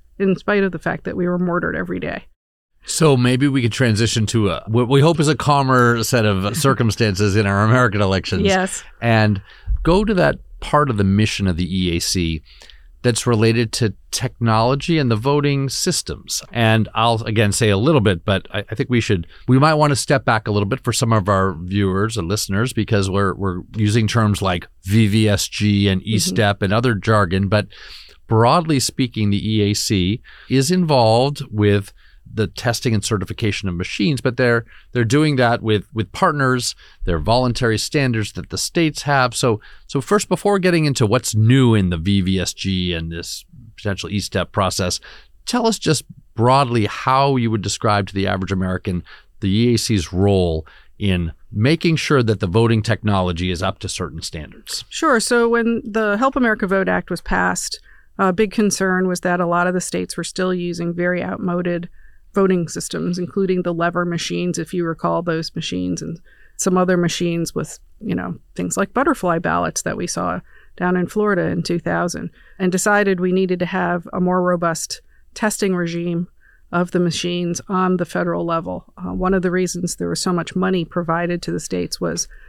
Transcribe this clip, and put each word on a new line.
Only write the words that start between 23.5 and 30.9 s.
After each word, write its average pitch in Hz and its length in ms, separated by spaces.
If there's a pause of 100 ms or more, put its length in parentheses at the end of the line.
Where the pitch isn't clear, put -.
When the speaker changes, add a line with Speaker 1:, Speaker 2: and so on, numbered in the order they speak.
Speaker 2:
using 107 320
terms 104 360
like 90 240 (160)
V 107 240
V 107 200
S 101 200
G 101 400
and 92 140
Speaker 1:
Mm-hmm. 113 140
Speaker 2:
E 107 40
step 101 420
and 98 100
other 120 220
jargon. 95 560
But 104 180 (600)
broadly 139 520
speaking, 110 520
the 101 240
E 104 160
A - 20
C 98 480 (280)
is 135 200
involved 139 800